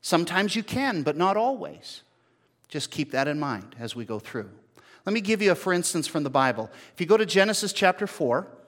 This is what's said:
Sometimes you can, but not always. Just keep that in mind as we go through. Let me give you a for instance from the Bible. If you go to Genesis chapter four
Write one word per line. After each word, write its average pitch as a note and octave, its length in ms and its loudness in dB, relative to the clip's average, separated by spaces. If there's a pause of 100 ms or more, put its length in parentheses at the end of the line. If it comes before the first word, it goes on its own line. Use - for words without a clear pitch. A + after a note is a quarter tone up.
Sometimes F3+ 540 0
you A3 80 -4
can, A#3 400 -2
but D3 120 0
not F#3+ 220 2
always. A3 640 -6 (680)
Just - 240 -8
keep C#3+ 200 -6
that C#3 160 0
in D3 120 -2
mind A2+ 400 -6
as A#2 160 -8
we A#2+ 80 -8
go G#2+ 160 -6
through. G2+ 300 -10 (560)
Let G3 80 -2
me A3+ 80 0
give G3+ 200 0
you G3+ 100 6
a E3+ 40 6
for - 160 -2
instance F3 340 0
from D3+ 180 -2
the C#3 60 -2
Bible. C3 400 2 (240)
If - 60 -20
you F3 80 -2
go G#3 100 6
to G#3+ 80 4
Genesis G3 460 2
chapter F#3+ 360 2
four D3+ 400 0 (200)